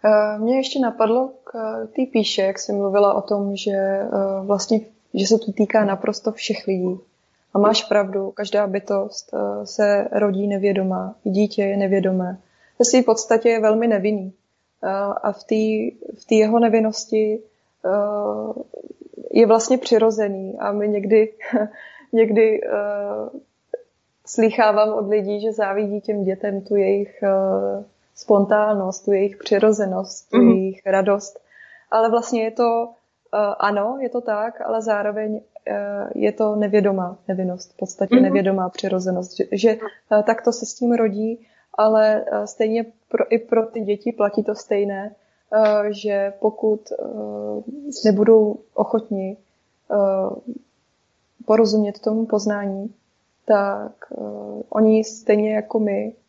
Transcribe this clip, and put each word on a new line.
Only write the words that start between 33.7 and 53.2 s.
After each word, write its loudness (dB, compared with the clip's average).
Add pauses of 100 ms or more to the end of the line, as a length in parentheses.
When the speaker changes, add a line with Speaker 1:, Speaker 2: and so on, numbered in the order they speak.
Speaker 1:
je -4
to -4
tak, -4
ale -4
zároveň, -2 (260)
eh, -6
je 0
to 0
nevědomá 0 (100)
nevinnost, -6
v -20
podstatě -2
Speaker 2:
Mhm. 8
Speaker 1:
nevědomá 0
přirozenost, -4
že, -2
že, 2
eh, -2
takto 0
se -8
s -14
tím 0
rodí, -2 (280)
ale, 4
eh, -2
stejně -2 (240)
pro, -2
i 2
pro 0
ty -8
děti -4
platí 0
to -4
stejné, -4 (400)
eh, 2
že -2
pokud, 0 (120)
eh, -8 (1000)
nebudou 6 (160)
ochotni, -4 (540)
eh, -2 (920)
porozumět 2
tomu -2
poznání, -4 (500)